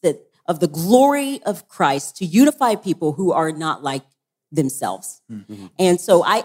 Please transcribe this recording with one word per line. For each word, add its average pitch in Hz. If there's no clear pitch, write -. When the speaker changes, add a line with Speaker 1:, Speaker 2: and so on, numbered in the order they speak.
Speaker 1:
that 147
of 170
the 175
glory 269
of 196
Christ 139
to 190
unify 233
people 165
who 175
are 160
not 156
like 135
themselves. 131
Speaker 2:
Mm-hmm. 101
Speaker 1:
And 180
so 180
I, 214